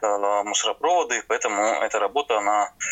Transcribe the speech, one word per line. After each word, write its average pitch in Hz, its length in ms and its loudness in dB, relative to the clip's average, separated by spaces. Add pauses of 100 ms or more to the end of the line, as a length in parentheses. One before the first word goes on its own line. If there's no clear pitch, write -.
э, 101 420 2
мусоропроводы, 120 840 0
поэтому 110 340 0
эта 107 380 0
работа, 107 380 0
она 104 340 0 (200)